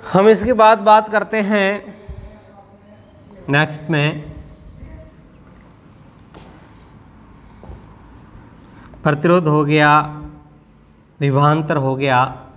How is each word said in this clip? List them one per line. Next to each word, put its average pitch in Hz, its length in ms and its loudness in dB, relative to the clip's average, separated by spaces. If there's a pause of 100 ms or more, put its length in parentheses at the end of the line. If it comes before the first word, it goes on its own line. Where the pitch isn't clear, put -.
(140)
हम 196 160 6
इसके 220 240 2
बाद 220 240 6
बात 214 320 2
करते 208 320 -4
हैं 202 540 -4 (1500)
next 151 400 -2
में, 151 340 -2 (4000)
प्रतिरोध 160 440 0
हो 151 180 0
गया, 151 560 2 (1000)
विभवांतर 147 580 0
हो 135 180 -2
गया। 135 460 -2 (140)